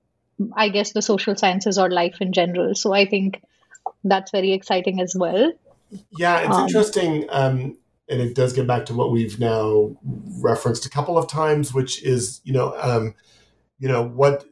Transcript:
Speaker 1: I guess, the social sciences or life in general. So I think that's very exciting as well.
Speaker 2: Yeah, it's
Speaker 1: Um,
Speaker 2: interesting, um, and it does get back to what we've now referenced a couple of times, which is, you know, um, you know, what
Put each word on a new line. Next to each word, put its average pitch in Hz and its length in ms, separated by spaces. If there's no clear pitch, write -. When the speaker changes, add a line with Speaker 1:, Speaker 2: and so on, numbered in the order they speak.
Speaker 1:
I 214 140
guess, 202 240
the 214 100
social 202 320
sciences 196 420
or 185 140
life 175 300
in 185 120
general. 180 440
So 202 160
I 196 140
think 196 360
that's 196 260
very 196 220
exciting 190 480
as 180 180
well. 185 340
Speaker 2:
Yeah, 175 240
it's - 140
Speaker 1:
Um, 180 140
Speaker 2:
interesting, 180 600
um, 131 480
and 123 120
it 120 160
does 127 160
get 127 140
back 120 200
to 120 80
what 120 160
we've 113 300
now 107 560
referenced 117 460
a - 40
couple 170 280
of 156 100
times, 151 460
which 131 300
is, 123 400
you 135 80
know, 127 280
um, 113 340
you 131 100
know, 120 140
what 139 500